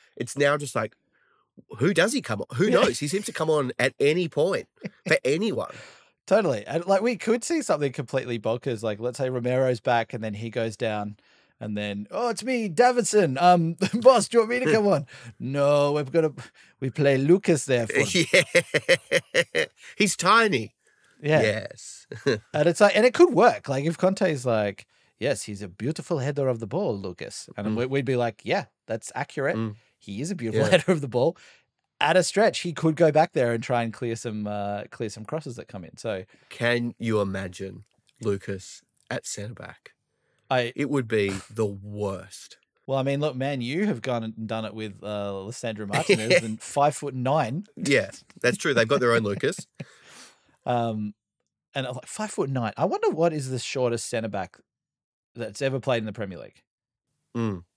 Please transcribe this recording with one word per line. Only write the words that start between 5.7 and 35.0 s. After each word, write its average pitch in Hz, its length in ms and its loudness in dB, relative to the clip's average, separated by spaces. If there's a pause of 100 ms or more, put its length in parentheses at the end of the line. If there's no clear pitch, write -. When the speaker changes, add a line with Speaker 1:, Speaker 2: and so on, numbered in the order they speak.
Speaker 2:
Totally. 175 400 2
And, 165 200 -4
like, 196 140 4
we 233 160 0
could 226 260 -2
see 320 200 -2
something 147 300 0
completely 127 460 -4
bonkers. 117 440 -4
Like, 107 180 -4
let's 120 160 -4
say 131 140 -2
Romero's 127 500 0
back 117 320 2
and 110 100 -6
then 110 120 -4
he 113 160 -8
goes 113 260 -2
down 104 400 -4 (420)
and 110 160 -8
then, 104 360 -6
"Oh, 240 180 -2
it's 214 160 -4
me, 233 240 -2
Davidson. 208 720 2
Um, 170 380 6 (100)
<laughs> - 80 -2
boss, 233 340 6
do 233 80 -4
you 233 60 8
want 214 80 -4
me 247 160 0
to 233 40 4
come 220 180 4
on?" 143 180 2 (160)
Speaker 1:
<laughs> 120 180 -18
Speaker 2:
No, 143 520 2
we've 143 200 -2
got 165 80 4
to, 156 140 0 (460)
we 131 100 -4
play 139 260 4
Lucas 156 480 4
there 120 220 2
for 131 140 0
Speaker 1:
<laughs> - 20 4
Yeah. 170 1600 2 (320)
He's 202 220 2
tiny. 185 560 4 (480)
Speaker 2:
Yeah. 151 180 4
Speaker 1:
Yes. - 640 -4 (200)
<laughs> - 0 - (260)
Speaker 2:
And 151 160 2
it's 170 140 2
like, 196 120 8
and 220 120 6
it 247 80 2
could 349 180 8
work. 214 380 4
Like, 139 160 -2
if 165 100 -2
Conte's 185 480 0
like, 107 420 -2 (320)
"Yes, 120 260 -2
he's 101 180 -10
a 98 60 -10
beautiful 139 500 -4
header 139 300 -2
of 117 120 -2
the 113 60 -6
ball, 147 320 -2
Lucas." - 580 -12
And 101 120 -4
Speaker 1:
Mm. 110 80 -2
Speaker 2:
we, 123 100 -2
we'd 135 180 -2
be 131 120 0
like, 117 280 -2
"Yeah, 151 220 -2 (200)
that's - 280 -8
accurate. 139 420 -4
Speaker 1:
Mm. 110 200 -4 (220)
Speaker 2:
He 101 220 -12
is 156 100 -6
a 202 40 -6
beautiful 113 320 0
Speaker 1:
Yeah. - 60 2
Speaker 2:
<laughs> - 0 -
header 185 200 4
of 160 80 0
the 139 80 -6
ball." 127 300 0 (640)
At 160 160 4
a 180 40 6
stretch, 202 380 2
he 175 140 -6
could 160 220 0
go 160 140 6
back 147 220 4
there 120 220 0
and 113 100 -4
try 120 180 0
and 113 120 -6
clear 117 220 -6
some, 107 300 -8
uh, 104 440 -6
clear 113 180 -8